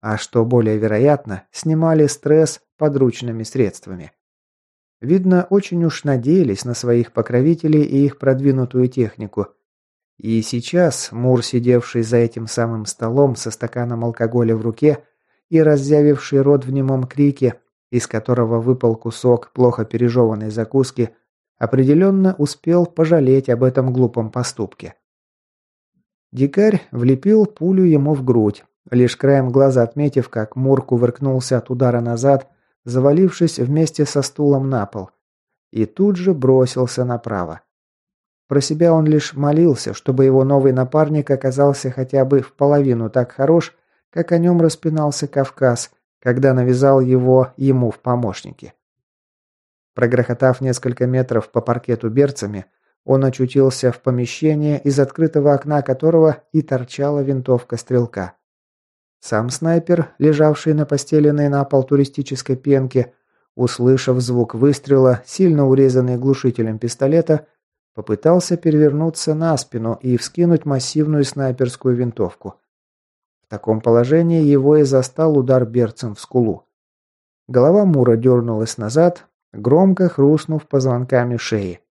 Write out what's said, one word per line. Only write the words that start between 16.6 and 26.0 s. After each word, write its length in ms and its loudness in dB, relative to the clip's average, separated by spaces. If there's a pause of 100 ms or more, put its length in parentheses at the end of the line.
в 80 -8
немом 320 -2
крике, 560 -2 (300)
из 160 -2
которого 540 -2
выпал 360 0
кусок 560 -2
плохо 320 0
пережёванной 680 -2
закуски, 600 -2 (480)
определённо 800 2
успел 480 -2
пожалеть 600 2
об 140 0
этом 300 0
глупом 380 -2
поступке. 640 -10 (1400)